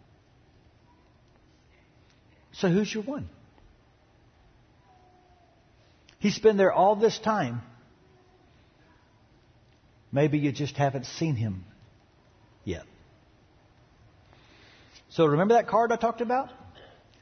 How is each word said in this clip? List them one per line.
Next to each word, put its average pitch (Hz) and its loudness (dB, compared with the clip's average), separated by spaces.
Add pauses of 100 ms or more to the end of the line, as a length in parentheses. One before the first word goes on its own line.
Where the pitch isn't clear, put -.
(2500)
So 190 0
who's 196 2
your 214 -6
one? 226 -10 (3000)
He's 202 -2
been 214 4
there 190 4
all 190 4
this 208 0
time. 143 -4 (2500)
Maybe 147 0
you 143 0
just 139 -8
haven't 135 -2
seen 160 -6
him 104 -6 (1000)
yet. 85 -10 (2250)
So 165 2
remember 170 4
that 233 4
card 226 2
I 226 2
talked 226 -4
about? 247 -2 (720)